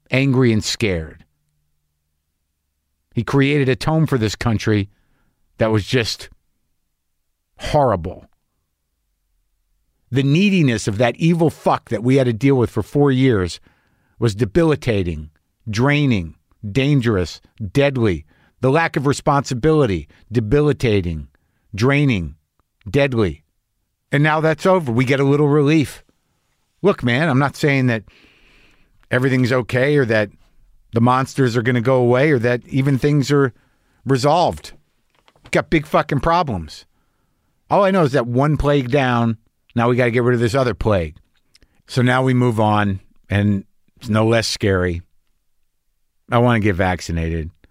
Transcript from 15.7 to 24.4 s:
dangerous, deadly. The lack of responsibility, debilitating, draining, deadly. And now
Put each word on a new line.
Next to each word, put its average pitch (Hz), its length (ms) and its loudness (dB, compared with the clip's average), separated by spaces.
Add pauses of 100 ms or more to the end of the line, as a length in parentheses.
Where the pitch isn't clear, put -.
dangerous, 117 720 0 (300)
deadly. 123 540 0 (360)
The 131 100 2
lack 160 240 0
of 143 120 -2
responsibility, 135 1000 0 (240)
debilitating, 104 960 0 (480)
draining, 117 600 0 (540)
deadly. 113 540 -2 (680)
And 143 120 2
now 156 180 0